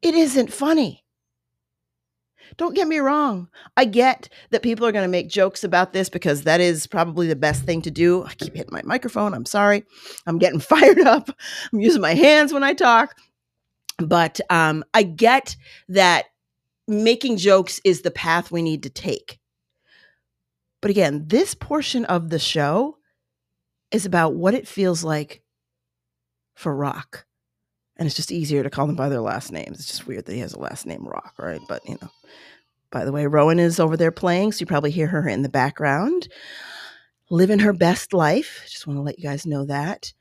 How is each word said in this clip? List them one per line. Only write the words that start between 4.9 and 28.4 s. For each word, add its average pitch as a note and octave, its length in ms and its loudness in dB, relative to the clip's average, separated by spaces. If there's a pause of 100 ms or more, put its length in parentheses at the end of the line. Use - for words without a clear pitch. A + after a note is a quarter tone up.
gonna G3+ 160 0
make F3+ 200 -4
jokes F#3+ 360 0
about F3+ 280 0
this F#3+ 160 -4
because C#3+ 360 -2
that D#3+ 160 2
is F3 260 0
probably E3+ 400 -2
the D#3+ 100 -2
best D3+ 280 -2
thing E3 180 -2
to D#3+ 80 -8
do. E3+ 340 2
I - 100 -16
keep - 200 -12
hitting - 180 -12
my D#2+ 120 -10
microphone. A3 500 -4
I'm A2+ 100 -8
sorry. G3+ 400 2 (420)
I'm E3 120 -2
getting E3+ 220 2
<laughs> - 0 -
fired D#4+ 400 6
up. D4 300 6 (420)
I'm A3 80 0
using A3+ 200 4
my E3 140 0
hands D4+ 380 6
when C#4 120 -2
I C#4 100 2
talk. C4+ 420 4 (840)
But, E3 500 0
um, D#3+ 360 2 (100)
I A3 80 6
get A3 540 2 (320)
that F3+ 380 4 (600)
making A3+ 500 0
jokes F#3+ 480 2
is F3+ 180 2
the F3 80 -2
path - 400 -2
we E3+ 120 -4
need D#3 220 -4
to C#3 60 -12
take. - 480 -10 (1400)
But G#3 100 -4
again, D#3 360 0
this B3+ 280 0
portion - 500 -4
of E3+ 260 -2
the D#3+ 80 -2
show E3 600 -2 (920)
is G3 160 -2
about E3+ 280 0
what F3+ 200 0
it B3+ 140 -6
feels F3+ 340 -2
like D3+ 400 -6 (1120)
for D#3 200 -6
Rock. C#3+ 500 -8 (720)
And E3+ 100 -4
it's C#3+ 100 -2
just - 140 -8
easier D3+ 320 -2